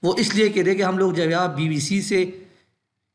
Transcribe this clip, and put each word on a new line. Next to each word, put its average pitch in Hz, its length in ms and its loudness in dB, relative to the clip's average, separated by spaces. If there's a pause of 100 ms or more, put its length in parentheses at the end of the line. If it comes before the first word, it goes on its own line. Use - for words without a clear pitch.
वो 175 140 0
इसलिए 214 320 2
कि 202 140 0
देखिए 190 220 2
हम 185 140 0
लोग 190 160 2
जब 160 160 0
यहाँ 170 260 0
बीवीसी 160 460 -2
से 196 200 0 (920)